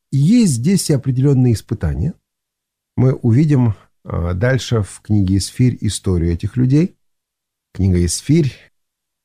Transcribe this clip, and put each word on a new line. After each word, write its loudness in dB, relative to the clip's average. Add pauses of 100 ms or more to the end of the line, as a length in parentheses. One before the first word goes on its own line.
(100)
есть 2
здесь 0
и 2
определённые 2
испытания. -4 (800)
Мы 2
увидим, 2 (300)
а, -6
дальше -2
в -12
книге 0
Исфирь -2
историю -2
этих -6
людей. 0 (800)
Книга 0
Исфирь, -2 (720)